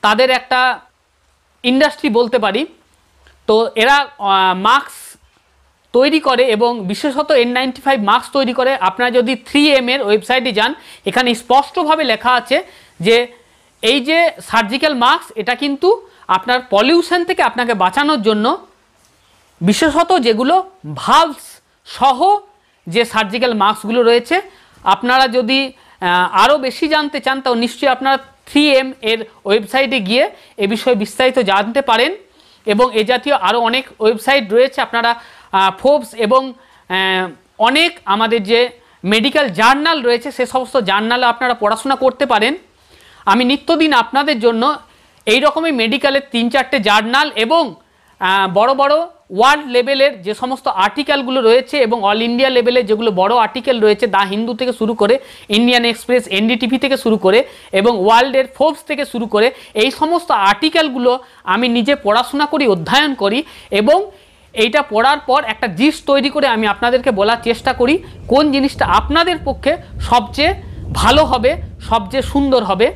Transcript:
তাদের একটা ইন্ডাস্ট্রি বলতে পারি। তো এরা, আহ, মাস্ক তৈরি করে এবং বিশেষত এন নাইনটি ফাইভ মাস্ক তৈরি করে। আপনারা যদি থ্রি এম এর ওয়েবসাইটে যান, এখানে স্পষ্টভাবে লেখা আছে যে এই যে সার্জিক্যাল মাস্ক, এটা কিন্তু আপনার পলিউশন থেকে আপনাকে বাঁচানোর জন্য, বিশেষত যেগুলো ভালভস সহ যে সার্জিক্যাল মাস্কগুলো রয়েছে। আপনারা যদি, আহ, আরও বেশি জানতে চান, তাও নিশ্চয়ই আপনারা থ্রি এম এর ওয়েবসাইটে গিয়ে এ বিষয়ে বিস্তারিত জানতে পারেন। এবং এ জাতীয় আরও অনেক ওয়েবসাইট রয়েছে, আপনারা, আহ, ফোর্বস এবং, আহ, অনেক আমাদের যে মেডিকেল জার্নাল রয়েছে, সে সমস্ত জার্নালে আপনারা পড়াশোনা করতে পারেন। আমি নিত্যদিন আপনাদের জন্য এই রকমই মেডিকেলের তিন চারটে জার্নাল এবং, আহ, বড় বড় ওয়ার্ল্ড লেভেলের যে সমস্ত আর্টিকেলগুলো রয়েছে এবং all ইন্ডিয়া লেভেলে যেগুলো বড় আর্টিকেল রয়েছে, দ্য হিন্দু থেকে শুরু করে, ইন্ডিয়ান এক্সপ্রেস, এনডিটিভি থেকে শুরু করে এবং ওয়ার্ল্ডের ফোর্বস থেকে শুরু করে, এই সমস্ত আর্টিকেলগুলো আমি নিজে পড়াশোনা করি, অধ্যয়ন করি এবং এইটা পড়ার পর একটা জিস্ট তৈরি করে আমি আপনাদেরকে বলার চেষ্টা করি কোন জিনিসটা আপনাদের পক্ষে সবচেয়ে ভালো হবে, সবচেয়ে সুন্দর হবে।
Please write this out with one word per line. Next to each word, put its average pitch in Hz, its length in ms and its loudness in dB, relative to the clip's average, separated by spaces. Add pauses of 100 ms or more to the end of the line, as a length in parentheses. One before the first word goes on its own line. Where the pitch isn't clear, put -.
তাদের 220 300 2
একটা 254 500 0 (800)
ইন্ডাস্ট্রি 285 460 0
বলতে 233 300 0
পারি। 214 280 -2 (800)
তো 220 280 2
এরা, 247 220 4
আহ, 196 580 0
মাস্ক 220 640 -2 (760)
তৈরি 294 280 2
করে 254 240 0
এবং 233 420 -2
বিশেষত 277 440 -4
এন 240 180 2
নাইনটি 254 340 -4
ফাইভ 269 200 0
মাস্ক 220 300 0
তৈরি 262 200 0
করে। 262 240 0
আপনারা 190 340 -2
যদি 247 260 0
থ্রি 294 340 0
এম 254 180 2
এর 262 140 -2
ওয়েবসাইটে 233 500 0
যান, 220 220 0 (320)
এখানে 240 280 0
স্পষ্টভাবে 294 680 0
লেখা 240 300 0
আছে 254 280 0 (380)
যে 226 260 2 (560)
এই 262 180 0
যে 320 300 2 (100)
সার্জিক্যাল 233 540 -2
মাস্ক, 247 420 0
এটা 226 180 -4
কিন্তু 285 540 -2 (200)
আপনার 233 320 0 (100)
পলিউশন 330 540 0
থেকে 349 180 -2
আপনাকে 240 320 -2
বাঁচানোর 240 480 0
জন্য, 220 440 0 (960)
বিশেষত 320 580 0
যেগুলো 285 520 0 (240)
ভালভস 294 640 0 (260)
সহ 277 540 2 (480)
যে 202 180 0
সার্জিক্যাল 226 500 -2
মাস্কগুলো 214 480 0
রয়েছে। 240 380 2 (440)
আপনারা 247 440 2
যদি, 254 380 -2
আহ, 180 680 -4
আরও 247 260 4
বেশি 269 300 -4
জানতে 302 320 -2
চান, 269 200 -4
তাও 262 140 -2
নিশ্চয়ই 233 340 -2
আপনারা 269 280 0 (300)
থ্রি 294 300 2
এম 262 160 0 (100)
এর 226 220 -4 (200)
ওয়েবসাইটে 233 560 -2
গিয়ে 226 300 0 (260)
এ 202 100 -4
বিষয়ে 233 280 0
বিস্তারিত 254 440 -2
জানতে 208 440 0
পারেন। 262 320 0 (520)
এবং 220 280 0
এ 220 100 0
জাতীয় 247 300 -2
আরও 208 260 0
অনেক 240 280 -2 (120)
ওয়েবসাইট 226 520 0
রয়েছে, 262 280 2
আপনারা, 233 340 0 (380)
আহ, 190 260 2
ফোর্বস 262 360 0
এবং, 254 380 0
আহ, 190 800 -4 (280)
অনেক 311 460 2
আমাদের 214 380 0
যে 233 260 2 (360)
মেডিকেল 220 440 0
জার্নাল 269 540 0
রয়েছে, 240 280 -2
সে 254 160 -4
সমস্ত 254 300 -4
জার্নালে 220 500 0
আপনারা 240 280 0
পড়াশোনা 220 420 -2
করতে 262 300 0
পারেন। 233 280 0 (680)
আমি 247 200 4
নিত্যদিন 302 480 0
আপনাদের 269 480 0
জন্য 233 380 0 (480)
এই 226 140 2
রকমই 320 320 0
মেডিকেলের 269 580 0
তিন 233 200 -2
চারটে 254 300 -2
জার্নাল 220 540 0
এবং, 226 400 0 (460)
আহ, 190 340 0
বড় 233 200 2
বড় 277 200 2 (420)
ওয়ার্ল্ড 285 300 2
লেভেলের 254 560 0
যে 202 120 -6
সমস্ত 254 340 -6
আর্টিকেলগুলো 262 720 -2
রয়েছে 254 360 2
এবং 233 220 0
all 208 220 0
ইন্ডিয়া 240 280 0
লেভেলে 247 320 0
যেগুলো 220 280 0
বড় 196 260 0
আর্টিকেল 240 440 -2
রয়েছে, 214 260 2
দ্য 196 200 2
হিন্দু 220 280 -4
থেকে 247 180 -4
শুরু 226 220 -2
করে, 220 240 2 (300)
ইন্ডিয়ান 240 360 2
এক্সপ্রেস, 233 440 -2
এনডিটিভি 226 500 -2
থেকে 262 180 -2
শুরু 220 200 0
করে 208 280 2 (280)
এবং 196 320 0
ওয়ার্ল্ডের 254 400 4 (100)
ফোর্বস 294 300 0
থেকে 294 200 -6
শুরু 240 220 -6
করে, 220 260 2 (220)
এই 220 160 0
সমস্ত 330 400 -2
আর্টিকেলগুলো 247 880 0 (260)
আমি 220 240 0
নিজে 240 260 0
পড়াশোনা 247 520 -2
করি, 294 220 0
অধ্যয়ন 254 460 0
করি 214 280 -2 (280)
এবং 294 400 2 (420)
এইটা 240 300 0
পড়ার 269 440 0
পর 269 180 0
একটা 220 220 -6
জিস্ট 233 400 -2
তৈরি 277 240 2
করে 285 160 -2
আমি 220 200 0
আপনাদেরকে 240 440 0
বলার 214 340 0
চেষ্টা 233 280 -2
করি 247 220 2 (340)
কোন 285 240 4
জিনিসটা 269 340 0
আপনাদের 320 580 0
পক্ষে 277 320 -2 (240)
সবচেয়ে 269 540 0 (380)
ভালো 277 320 4
হবে, 254 320 0 (320)
সবচেয়ে 226 340 -2
সুন্দর 262 420 0
হবে। 196 320 0